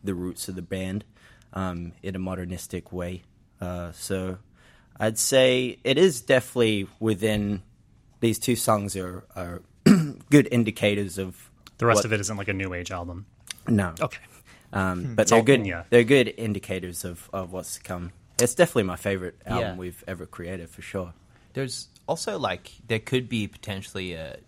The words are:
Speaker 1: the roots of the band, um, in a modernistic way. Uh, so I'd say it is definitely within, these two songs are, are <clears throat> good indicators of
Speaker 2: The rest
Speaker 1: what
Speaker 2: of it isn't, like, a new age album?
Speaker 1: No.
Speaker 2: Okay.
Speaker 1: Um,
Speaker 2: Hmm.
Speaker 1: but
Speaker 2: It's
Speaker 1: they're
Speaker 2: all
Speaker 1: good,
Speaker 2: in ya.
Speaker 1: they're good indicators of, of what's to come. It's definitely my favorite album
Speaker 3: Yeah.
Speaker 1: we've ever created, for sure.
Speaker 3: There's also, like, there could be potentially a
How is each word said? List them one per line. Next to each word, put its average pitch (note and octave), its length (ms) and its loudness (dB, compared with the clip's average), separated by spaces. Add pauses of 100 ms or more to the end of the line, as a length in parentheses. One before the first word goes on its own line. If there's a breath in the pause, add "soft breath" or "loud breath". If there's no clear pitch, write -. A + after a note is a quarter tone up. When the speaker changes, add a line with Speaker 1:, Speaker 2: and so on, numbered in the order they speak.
Speaker 1:
the G2+ 120 -6
roots F2+ 340 -8
of F#2+ 60 -12
the F#2 80 -10
band, F#2+ 420 -6 (480 soft breath)
um, F2 400 -6 (100)
in F#2+ 140 -8
a - 20 -6
modernistic F2+ 720 -8
way. F2+ 300 -8 (380)
Uh, F2 320 -8
so F#2 460 -6 (600 soft breath)
I'd A2 200 0
say B2+ 680 4
it C3+ 140 2
is F3 240 4
definitely A2+ 640 2 (140)
within, G#2 600 0 (600)
these A2+ 180 2
two B2 180 0
songs G2+ 400 -2
are, F2+ 280 -8 (120)
are F2 240 -10 (120)
<clears throat> - 580 4
good C#3 200 8
indicators G#2 680 0
of F#2 320 -10 (260)
Speaker 2:
The - 100 -4
rest A2 120 6
Speaker 1:
what G2 80 4
Speaker 2:
of G#2+ 80 -2
it G#2 60 0
isn't, G2+ 160 -6
like, G2+ 120 -6
a G2+ 60 -2
new F#2+ 180 -4
age F2 180 -8
album? F2 360 -10 (420)
Speaker 1:
No. G2 320 2
Speaker 2:
Okay. - 200 -6 (520 soft breath)
Speaker 1:
Um, F#2 320 -2
Speaker 2:
Hmm. A#2+ 120 -6
Speaker 1:
but A2 60 4
Speaker 2:
It's G#2 100 4
Speaker 1:
they're A2+ 80 8
Speaker 2:
all A2 40 0
Speaker 1:
good, C3 160 8
Speaker 2:
in G#2 60 -4
ya. E2+ 240 -6
Speaker 1:
they're A#2+ 140 8
good B2+ 340 6
indicators F#2 680 -6
of, F2 280 -10
of F#2 200 -8
what's F#2 220 -10
to - 80 -18
come. F2+ 300 -8 (280)
It's A#2+ 140 2
definitely D3 300 4
my F2+ 120 -4
favorite F#2+ 480 -4
album F#2 180 -4 (100)
Speaker 3:
Yeah. F2+ 40 -10
Speaker 1:
we've F2+ 300 -12
ever E2+ 200 -10
created, F2 440 -12
for - 100 -20
sure. F2+ 320 -8 (420 soft breath)
Speaker 3:
There's C3 340 -8 (180)
also, F3 320 -4
like, G2 320 -4 (160)
there A2+ 140 0
could B2+ 280 -2
be A2 200 -2
potentially F#2+ 680 -10
a D#2+ 220 -12 (120)